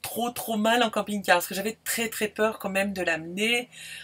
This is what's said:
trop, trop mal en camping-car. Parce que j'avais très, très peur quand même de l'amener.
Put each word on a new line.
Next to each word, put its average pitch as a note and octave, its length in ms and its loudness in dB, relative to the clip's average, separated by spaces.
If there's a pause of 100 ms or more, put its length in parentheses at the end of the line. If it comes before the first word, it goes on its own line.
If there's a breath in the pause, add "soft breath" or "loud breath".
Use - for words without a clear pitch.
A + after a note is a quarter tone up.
trop, A#3 280 -2
trop A3+ 260 -4
mal A3+ 260 4
en A3 80 2
camping-car. G3+ 460 2
Parce F3 100 0
que - 80 -6
j'avais G3 300 -4
très, A3+ 240 -2
très A3 180 -2
peur G#3+ 320 0
quand G3 120 -4
même G3 220 2
de F#3 100 -2
l'amener. F3+ 680 0 (340 loud breath)